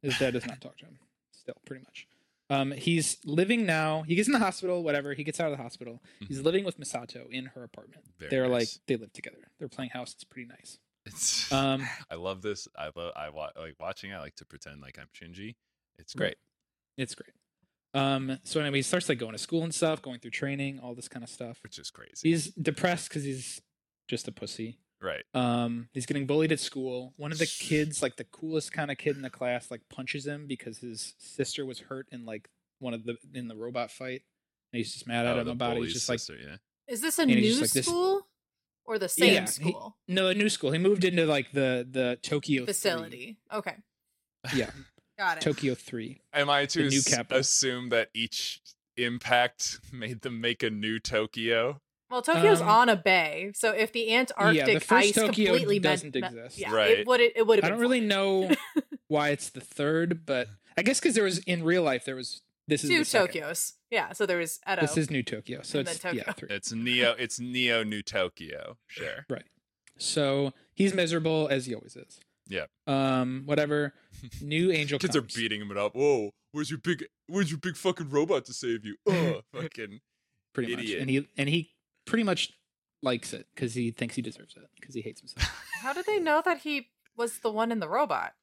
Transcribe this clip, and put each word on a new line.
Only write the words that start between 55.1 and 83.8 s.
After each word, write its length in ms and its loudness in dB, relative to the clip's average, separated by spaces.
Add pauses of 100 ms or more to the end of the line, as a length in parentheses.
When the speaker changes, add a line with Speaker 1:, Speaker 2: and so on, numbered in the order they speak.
Speaker 1:
Tokyo 380 4
Speaker 3:
completely 260 4
Speaker 1:
doesn't 340 0
Speaker 3:
me-, 80 0
me-, 60 -4
Speaker 1:
exist. 320 -12
Speaker 3:
yeah, 120 -4
Speaker 2:
Right. 280 6
Speaker 3:
it 80 -2
would, 140 6
it 260 4
would 100 10
have 80 4
Speaker 1:
I 40 4
Speaker 3:
been 40 2
Speaker 1:
don't 80 0
really 200 4
Speaker 3:
fine. 60 0
Speaker 1:
know 440 2 (280)
Speaker 3:
<laughs> 280 -12
Speaker 1:
why 220 2
it's 200 -2
the 120 -14
third, 640 0
but 220 0 (300)
I 60 0
guess 160 2
'cause 160 4
there 80 6
was, 160 2
in 240 -2
real 180 4
life, 240 2
there 100 -6
was, 260 -12 (260)
this 160 2
is 80 2
Speaker 3:
Two 80 6
Speaker 1:
the 60 2
second. 360 2
Speaker 3:
Tokyos. 320 -4 (160)
Yeah, 240 0
so 140 0
there 100 2
was 220 -4 (120)
Edo. 100 2
Speaker 1:
This 160 2
is 120 2
New 140 0
Tokyo, 400 -8
so 160 -2
Speaker 3:
And 80 -2
Speaker 1:
it's, 120 -6
Speaker 3:
then 160 -4
Speaker 1:
yeah, 80 -4
Speaker 3:
Tokyo. 240 -8
Speaker 1:
three. 80 -4
Speaker 2:
It's 160 -6
Neo, 460 4
it's 220 -4
Neo 440 0
New 200 -4
Tokyo, 800 -4
sure. 420 -10
Speaker 1:
Right. 180 -6 (520)
So 560 0 (220)
he's 180 6
miserable 560 2
as 160 0
he 80 -6
always 220 -12
is. 240 -20 (280)
Speaker 2:
Yeah. 180 -4 (200)
Speaker 1:
Um, 600 0
whatever. 480 0 (240)
Speaker 2:
<laughs> 240 -14
Speaker 1:
New 300 2
angel 280 0
Speaker 2:
Kids 160 0
are 60 6
Speaker 1:
comes. 120 -10
Speaker 2:
beating 280 -2
him 140 -6
up. 200 0
"Whoa, 360 4 (200)
where's 180 -6
your 100 -6
big, 260 -2 (220)
where's 220 2
your 100 -4
big 180 -6
fucking 340 -2
robot 340 2
to 80 -14
save 320 -4
you?" 160 -10
Speaker 1:
<laughs> 60 2
Speaker 2:
Ugh, 360 2 (100)
fucking 480 -10 (520)
Speaker 1:
Pretty 200 -2
Speaker 2:
idiot. 260 -4
Speaker 1:
much. 20 -4
And 80 -4
he, 180 2 (100)
and 120 0
he 220 0 (340)
pretty 180 0
much 280 0 (500)
likes 320 -2
it 220 -12
'cause 200 -4
he 160 -2